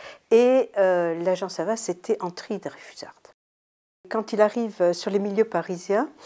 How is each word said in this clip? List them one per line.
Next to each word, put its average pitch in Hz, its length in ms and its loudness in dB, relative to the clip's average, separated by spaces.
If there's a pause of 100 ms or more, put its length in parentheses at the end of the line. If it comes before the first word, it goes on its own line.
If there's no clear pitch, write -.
(320)
et, 247 440 6
euh, 180 460 2
l'agence 185 380 -2
Havas 220 280 -4
était - 340 -4
en 175 100 -6
tri - 260 -8
de - 100 -10
Dreyfusard. - 460 -16 (960)
Quand 220 220 -4
il 233 80 0
arrive, 233 420 2
euh, 175 100 4
sur 190 200 -4
les 202 80 0
milieux 208 240 0
parisiens, 196 640 -2 (180)